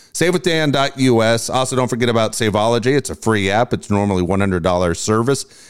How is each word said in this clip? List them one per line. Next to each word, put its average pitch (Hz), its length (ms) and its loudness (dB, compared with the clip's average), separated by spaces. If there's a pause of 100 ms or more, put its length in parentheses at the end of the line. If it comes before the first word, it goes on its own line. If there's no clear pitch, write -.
(120)
Save 175 220 0
with 180 80 -2
dan 160 280 0
dot 139 280 0
U 123 260 4
S. 113 260 0
Also, 131 240 -2
don't 123 140 0
forget 120 200 -2
about 110 260 0
Saveology. 113 640 0
It's - 140 -2
a - 60 -8
free 104 340 0
app. 113 220 0
It's 101 180 -6
normally 101 320 0
one 92 160 0
hundred 95 240 0
dollars 90 380 0
service. 113 440 0 (260)